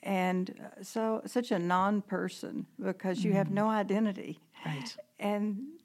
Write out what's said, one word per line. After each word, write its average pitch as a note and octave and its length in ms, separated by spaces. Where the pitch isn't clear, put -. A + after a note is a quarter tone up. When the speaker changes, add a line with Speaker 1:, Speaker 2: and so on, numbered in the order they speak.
Speaker 1:
and, F#3 580
uh, - 220
so, A3 440
such A#3+ 260
a F#3+ 60
non-person F#3 1080
because F#3+ 420
you G3 100
have G3 140
Speaker 2:
Mm. G3 40
Speaker 1:
no G#3 160
identity. G#3 720
Speaker 2:
Right. C3+ 320
Speaker 1:
And G#3 400